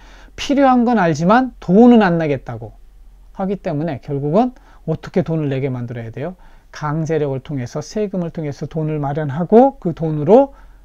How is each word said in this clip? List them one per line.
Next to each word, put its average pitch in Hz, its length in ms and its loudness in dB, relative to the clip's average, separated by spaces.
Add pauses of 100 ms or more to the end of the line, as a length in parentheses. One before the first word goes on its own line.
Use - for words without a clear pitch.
(360)
필요한 254 500 2
건 240 140 2
알지만 180 600 2
돈은 226 440 8
안 170 160 2
내겠다고 123 540 -4 (600)
하기 190 240 -4
때문에 156 440 -6
결국은 147 520 0 (320)
어떻게 160 380 -4
돈을 156 260 -2
내게 135 200 -2
만들어야 120 420 -8
돼요? 156 240 -8 (360)
강제력을 151 680 -4
통해서, 139 420 -8
세금을 190 480 -6
통해서 151 380 -8
돈을 156 320 -4
마련하고 156 800 0
그 170 160 -4
돈으로 165 580 2 (320)